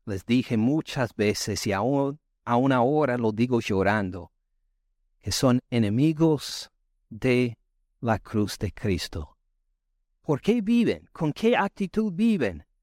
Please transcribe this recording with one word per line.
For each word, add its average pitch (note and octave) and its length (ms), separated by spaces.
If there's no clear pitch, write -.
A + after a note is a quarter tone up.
les G2 200
dije A#2+ 300
muchas B2+ 580
veces, G#2 540
y G2+ 60
aún, C#3 460
aún B2 260
ahora C3 460
lo A2+ 160
digo A#2+ 260
llorando, F#2+ 720
que - 140
son B2+ 260
enemigos C#3+ 1000
de B2 480
la A2+ 180
cruz - 400
de G2+ 140
Cristo". - 680
¿Por C#3+ 180
qué A#3 220
viven? F#3 500
¿Con D3+ 220
qué A3+ 240
actitud G3+ 560
viven? D#3+ 520